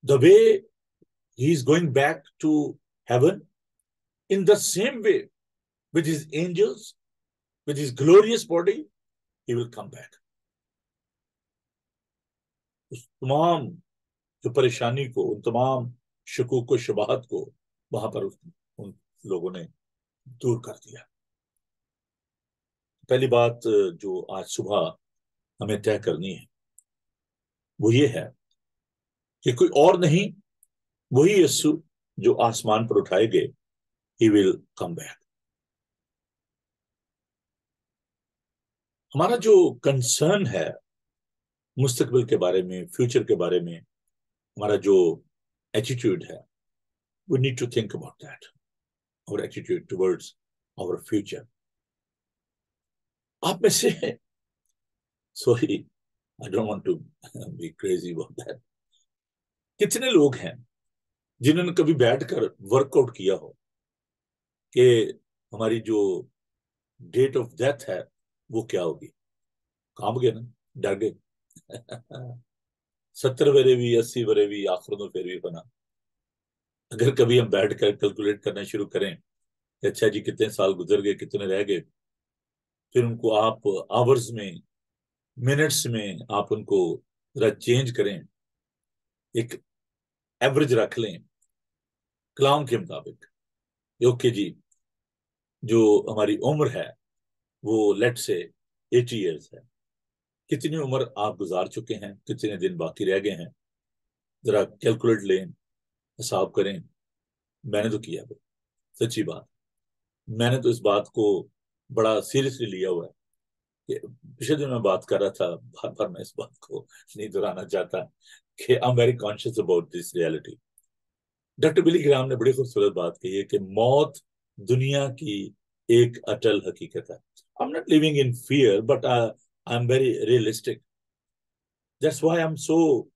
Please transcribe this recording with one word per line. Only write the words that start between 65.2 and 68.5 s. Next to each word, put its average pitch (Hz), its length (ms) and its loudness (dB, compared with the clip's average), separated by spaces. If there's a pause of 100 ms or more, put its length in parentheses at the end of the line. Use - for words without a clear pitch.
हमारी 110 260 -2
जो 101 480 -2 (720)
date 120 340 -2
of 120 180 -4
death 135 280 -2
है, - 260 -10 (420)